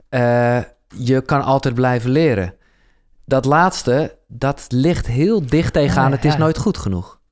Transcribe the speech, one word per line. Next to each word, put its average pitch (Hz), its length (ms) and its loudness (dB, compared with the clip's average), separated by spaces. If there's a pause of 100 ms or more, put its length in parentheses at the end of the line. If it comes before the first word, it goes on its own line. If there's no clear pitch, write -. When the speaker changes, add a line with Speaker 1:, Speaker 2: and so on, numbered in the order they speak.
Speaker 1:
Eh, 120 500 0 (400)
je 131 220 2
kan 135 220 -2
altijd 135 320 0
blijven 123 360 0
leren. 127 440 0 (680)
Dat 131 200 0
laatste, 147 720 0 (120)
dat 135 400 -4
ligt - 380 0
heel 160 400 0
dicht 151 260 0
tegenaan, - 320 2
Speaker 2:
Ah, 139 60 2
ja, 139 60 0
Speaker 1:
het - 80 -4
is 151 80 4
Speaker 2:
ja. 147 60 0
Speaker 1:
nooit 156 200 2
goed - 200 -2
genoeg. 92 420 -6 (120)